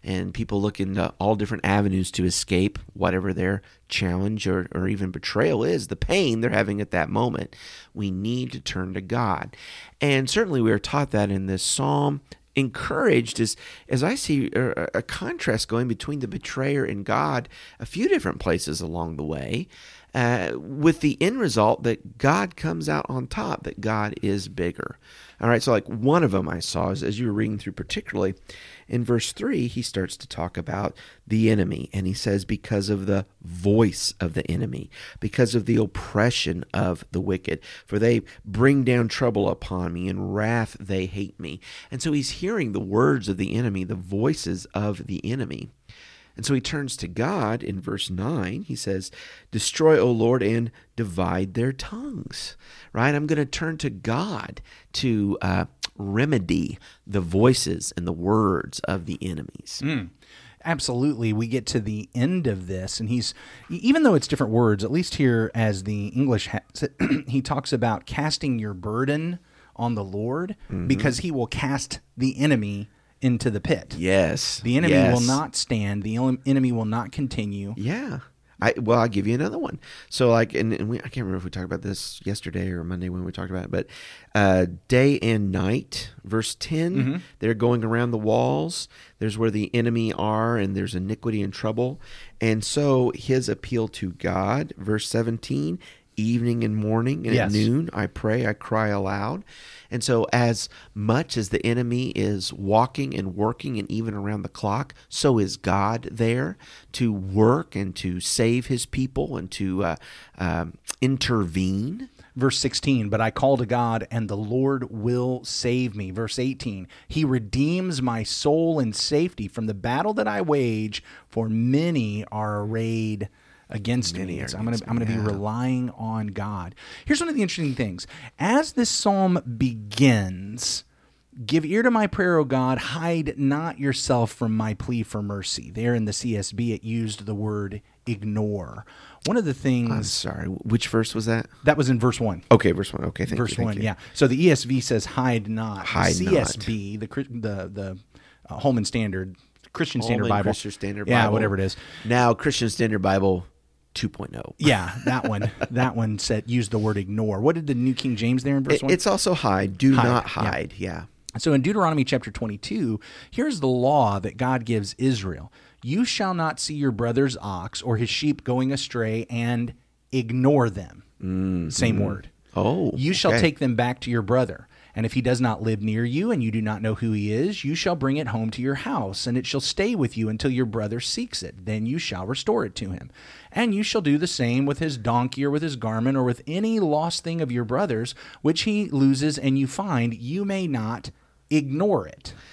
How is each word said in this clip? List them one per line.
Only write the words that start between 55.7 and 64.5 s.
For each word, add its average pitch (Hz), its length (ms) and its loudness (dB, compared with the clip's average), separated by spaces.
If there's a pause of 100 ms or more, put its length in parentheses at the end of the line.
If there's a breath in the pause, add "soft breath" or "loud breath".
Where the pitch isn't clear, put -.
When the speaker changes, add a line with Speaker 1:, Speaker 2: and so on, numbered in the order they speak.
Speaker 1:
remedy 101 840 0 (260 loud breath)
the 98 160 0
voices 92 720 2
and 87 120 -4
the 90 40 0
words 92 720 0
of 85 240 -2
the 80 160 -6
enemies. - 600 -8
Speaker 2:
Mm. 127 260 -4 (560 loud breath)
Absolutely. 123 680 0
We 113 140 2
get 117 200 -2
to 127 120 0
the 107 360 -4
end 151 320 2
of 95 200 -2
this, 92 320 -6
and 110 100 -4
he's, 120 240 0 (360 loud breath)
e-, 170 140 -6
even 294 200 6
though 220 120 8
it's 135 120 2
different 110 260 0